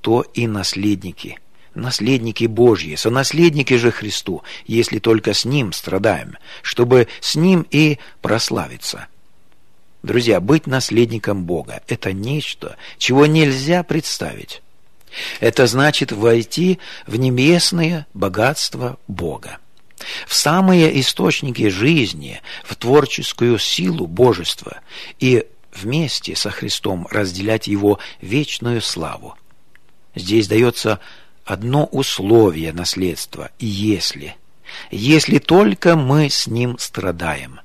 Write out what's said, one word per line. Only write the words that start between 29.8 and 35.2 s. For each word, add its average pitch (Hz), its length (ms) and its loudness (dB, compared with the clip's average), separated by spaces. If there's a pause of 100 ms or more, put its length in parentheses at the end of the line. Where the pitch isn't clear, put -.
Здесь 98 320 0
дается 110 540 0 (440)
одно 120 420 -2
условие 98 840 2
наследства: 87 840 -6
если, 98 800 -4 (560)
если 143 460 4